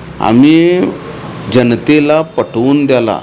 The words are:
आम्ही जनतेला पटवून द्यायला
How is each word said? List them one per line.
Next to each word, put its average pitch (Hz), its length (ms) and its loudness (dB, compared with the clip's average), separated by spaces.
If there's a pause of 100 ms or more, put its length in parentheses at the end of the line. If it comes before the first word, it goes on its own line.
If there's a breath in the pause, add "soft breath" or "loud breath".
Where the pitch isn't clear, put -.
(200 loud breath)
आम्ही 160 640 4 (720)
जनतेला 147 680 2
पटवून 139 640 -2
द्यायला 117 380 0